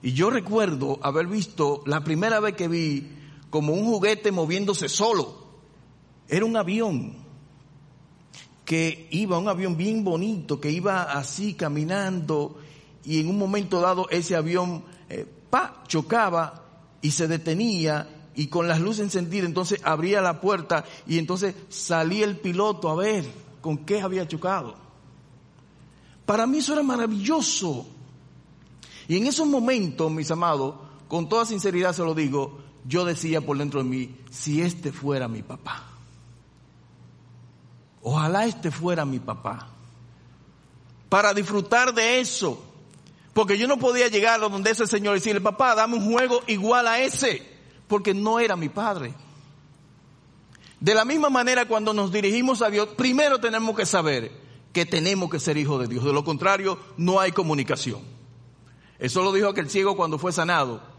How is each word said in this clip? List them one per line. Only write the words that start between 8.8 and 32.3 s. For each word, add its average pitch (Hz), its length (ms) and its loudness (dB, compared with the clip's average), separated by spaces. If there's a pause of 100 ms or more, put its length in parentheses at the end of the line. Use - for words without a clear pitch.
iba, 180 260 0
un 196 120 0
avión 180 280 -2
bien 214 260 0
bonito, 175 560 -2
que 151 120 -2
iba 180 320 0
así 151 500 -4
caminando, 156 1040 -2 (440)
y 156 160 0
en 156 100 0
un 196 80 0
momento 196 440 0
dado 180 280 2
ese 170 260 0
avión, 170 480 0 (260)
eh, - 220 -10 (200)
pa, - 360 -2
chocaba 165 760 0 (400)
y 151 80 2
se 165 160 0
detenía, 160 840 0 (260)
y 147 120 -2
con 170 200 0
las 160 140 2
luces 208 220 0
encendidas, 185 420 -2
entonces 180 380 -2
abría 165 360 2
la 175 220 0
puerta, 175 440 0 (200)
y 165 140 0
entonces 180 340 -2 (160)
salía 170 560 0
el 202 140 -4
piloto 185 500 0
a 156 60 0
ver 196 280 0 (380)
con 156 240 -4
qué 202 160 0
había 185 260 -2
chocado. 160 480 -4 (1500)
Para 214 220 2
mí 269 100 2
eso 285 160 0
era 302 80 2
maravilloso. 226 1040 -2 (1200)
Y 165 100 2
en 220 100 2
esos 302 180 0
momentos, 233 680 2
mis 156 200 -4
amados, 156 420 0 (360)
con 165 200 -2
toda 226 160 2
sinceridad 185 480 0
se 180 80 -4
lo 160 140 0
digo, 139 440 -2 (260)